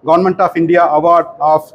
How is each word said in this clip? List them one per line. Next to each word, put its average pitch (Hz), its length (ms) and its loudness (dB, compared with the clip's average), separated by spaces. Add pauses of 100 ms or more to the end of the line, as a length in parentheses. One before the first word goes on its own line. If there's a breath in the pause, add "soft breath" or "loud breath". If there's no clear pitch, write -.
Government 180 340 0
of 180 160 -2
India 170 260 2
Award 160 440 0 (120)
of 156 360 -2